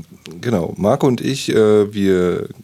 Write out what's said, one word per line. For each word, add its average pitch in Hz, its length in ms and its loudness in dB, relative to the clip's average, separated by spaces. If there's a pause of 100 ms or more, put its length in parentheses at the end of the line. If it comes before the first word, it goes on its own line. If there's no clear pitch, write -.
(400)
genau, 104 380 -2
Marco 107 280 0
und 123 140 0
ich, - 340 -4
äh, 107 380 4
wir 92 560 0 (160)